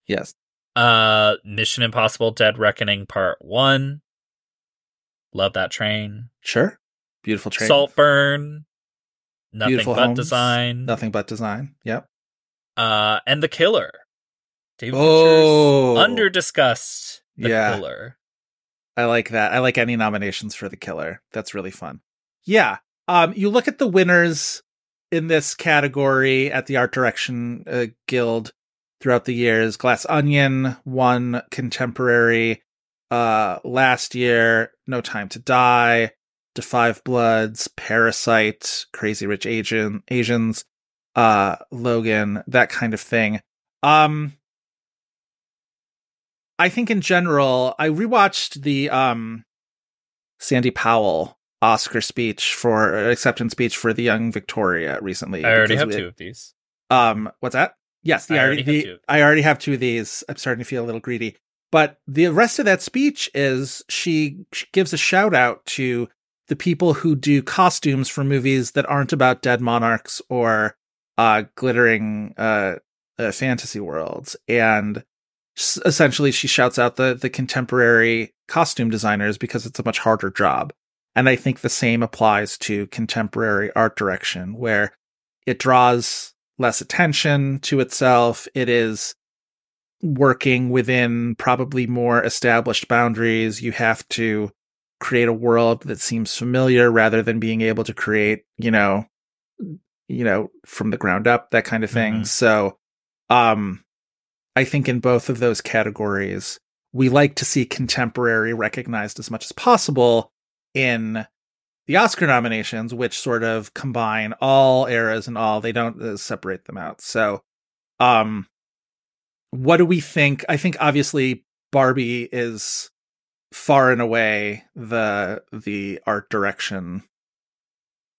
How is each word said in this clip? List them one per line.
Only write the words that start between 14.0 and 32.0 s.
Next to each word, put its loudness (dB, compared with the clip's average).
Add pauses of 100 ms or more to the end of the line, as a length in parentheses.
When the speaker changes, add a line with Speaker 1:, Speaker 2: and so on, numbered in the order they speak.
Speaker 2:
David -6
Speaker 1:
Oh. 6
Speaker 2:
Fincher's 6
under-discussed 0 (160)
The -2
Speaker 1:
Yeah. 0
Speaker 2:
Killer. -12 (800)
Speaker 1:
I 0
like 0
that. 0
I 2
like 0
any 0
nominations -4
for -12
The -14
Killer. -10 (100)
That's -10
really -10
fun. -16 (440)
Yeah. 2 (300)
Um, 4
you 0
look 2
at -6
the 2
winners 2 (500)
in -2
this 0
category 2
at -4
the -2
Art 0
Direction, -4
uh, -2 (220)
Guild -2 (500)
throughout 0
the -4
years. 0
Glass 0
Onion 0
won 0
Contemporary, 0 (480)